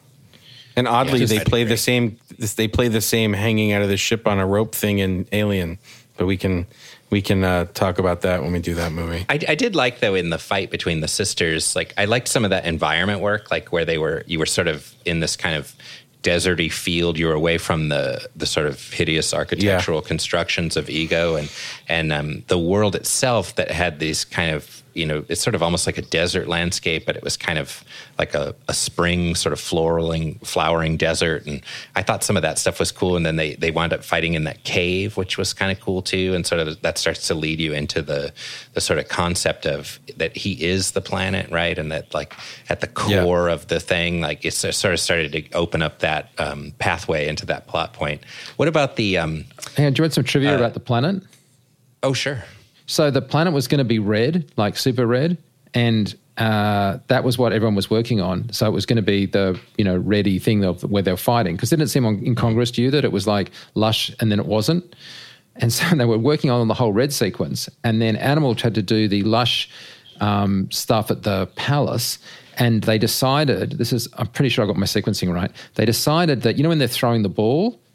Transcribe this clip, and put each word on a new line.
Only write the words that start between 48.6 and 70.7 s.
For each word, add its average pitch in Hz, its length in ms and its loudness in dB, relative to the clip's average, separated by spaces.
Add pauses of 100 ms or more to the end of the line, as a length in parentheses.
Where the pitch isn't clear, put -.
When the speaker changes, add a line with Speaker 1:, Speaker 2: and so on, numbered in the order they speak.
Speaker 2:
about 151 280 0
the, 98 240 0
um, 80 260 -4 (300)
Speaker 3:
Hang 147 100 4
on, 139 80 4
do 120 60 2
you 156 60 4
want 156 100 0
some 123 80 2
trivia 139 320 2
Speaker 2:
uh, - 20 2
Speaker 3:
about 117 160 2
the - 60 -8
planet? 147 420 0 (800)
Speaker 2:
Oh, 135 120 2
sure. 131 300 -4 (460)
Speaker 3:
So 151 220 4
the 127 100 2
planet 156 300 2
was 143 160 0
gonna - 160 2
be 113 160 2
red, 113 560 2
like, 104 220 0
super 123 280 2
red, 139 320 2 (360)
and, 113 420 2 (220)
uh, 104 720 2
that 127 180 2
was 117 120 2
what 120 140 4
everyone 107 240 4
was 98 140 0
working 113 320 2
on. 95 320 -2
So - 120 2
it 107 60 4
was 95 140 0
gonna 113 160 2
be 98 240 2
the, 95 340 2 (180)
you 107 60 2
know, 92 140 4
reddy 95 420 2
thing 104 240 2
of 90 200 0
where 98 200 0
they're 92 140 2
fighting, 110 400 2
'cause 120 160 2
it - 20 6
didn't 151 160 2
seem 143 140 4
on, 110 200 0
incongruous 120 460 2
to - 100 0
you 127 100 4
that 143 120 2
it 117 80 2
was, 95 160 0
like, 101 240 0 (240)
lush 110 340 2 (120)
and 113 100 4
then 104 80 2
it - 60 -2
wasn't. 110 500 0 (600)
And 117 160 2
so - 120 0
<laughs> 175 120 4
they 123 80 4
were 113 120 4
working 139 320 2
on 120 200 4
the 110 60 2
whole 113 180 2
red 131 180 2
sequence, 95 560 -2 (160)
and 113 180 2
then 113 140 2
Animal 135 400 2
had 113 200 0
to 107 60 2
do 107 280 2
the 101 140 2
lush, 117 460 2 (520)
um, 101 500 2